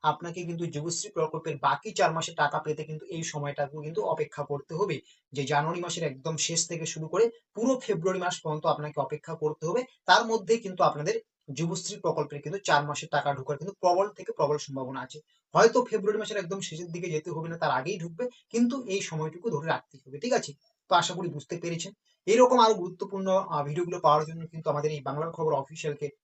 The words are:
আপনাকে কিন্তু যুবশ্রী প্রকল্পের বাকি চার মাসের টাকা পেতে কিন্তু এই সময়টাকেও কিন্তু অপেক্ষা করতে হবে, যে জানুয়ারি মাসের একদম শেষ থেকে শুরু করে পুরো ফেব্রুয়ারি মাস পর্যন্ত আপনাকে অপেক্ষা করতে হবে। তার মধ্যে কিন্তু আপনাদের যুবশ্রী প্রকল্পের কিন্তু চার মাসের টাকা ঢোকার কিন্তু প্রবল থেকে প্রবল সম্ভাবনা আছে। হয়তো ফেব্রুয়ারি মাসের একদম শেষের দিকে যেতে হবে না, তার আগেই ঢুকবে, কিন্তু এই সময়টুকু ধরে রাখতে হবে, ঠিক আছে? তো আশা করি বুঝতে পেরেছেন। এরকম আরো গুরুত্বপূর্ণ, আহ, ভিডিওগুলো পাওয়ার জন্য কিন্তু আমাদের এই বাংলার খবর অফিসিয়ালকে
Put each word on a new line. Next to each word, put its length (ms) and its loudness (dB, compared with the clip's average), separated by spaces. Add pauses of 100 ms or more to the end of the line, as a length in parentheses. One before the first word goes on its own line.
আপনাকে 420 -2
কিন্তু 220 -4
যুবশ্রী 440 -4
প্রকল্পের 480 -2
বাকি 340 0
চার 220 4
মাসের 220 -4
টাকা 240 0
পেতে 240 -4
কিন্তু 220 -10
এই 180 -6
সময়টাকেও 580 -4
কিন্তু 200 -4
অপেক্ষা 420 -2
করতে 320 -6
হবে, 200 0 (380)
যে 100 -2
জানুয়ারি 380 0
মাসের 220 -4
একদম 340 -4
শেষ 300 0
থেকে 180 -6
শুরু 220 -8
করে 180 4 (280)
পুরো 260 2
ফেব্রুয়ারি 400 0
মাস 220 -2
পর্যন্ত 240 -4
আপনাকে 340 0
অপেক্ষা 360 -6
করতে 300 -2
হবে। 160 0 (240)
তার 200 8
মধ্যে 320 2
কিন্তু 260 0
আপনাদের 320 2 (380)
যুবশ্রী 460 -4
প্রকল্পের 420 -2
কিন্তু 180 -6
চার 260 4
মাসের 260 -6
টাকা 220 2
ঢোকার 240 -4
কিন্তু 220 -10
প্রবল 300 4
থেকে 220 -10
প্রবল 260 2
সম্ভাবনা 420 -8
আছে। 200 -12 (340)
হয়তো 320 8
ফেব্রুয়ারি 340 0
মাসের 180 -4
একদম 220 -4
শেষের 320 -8
দিকে 180 -6
যেতে 220 -4
হবে 180 -6
না, 80 -8
তার 140 2
আগেই 280 -2
ঢুকবে, 260 -6 (240)
কিন্তু 340 4
এই 180 -2
সময়টুকু 480 -4
ধরে 180 -4
রাখতে 300 -4
হবে, 220 -16
ঠিক 140 0
আছে? 180 0 (360)
তো 80 4
আশা 180 4
করি 140 -4
বুঝতে 300 -8
পেরেছেন। 340 -6 (340)
এরকম 340 8
আরো 140 8
গুরুত্বপূর্ণ, 540 -4 (120)
আহ, 240 -2
ভিডিওগুলো 360 -2
পাওয়ার 260 6
জন্য 220 -10
কিন্তু 220 -6
আমাদের 220 0
এই 100 -4
বাংলার 300 -4
খবর 220 0
অফিসিয়ালকে 540 -4 (160)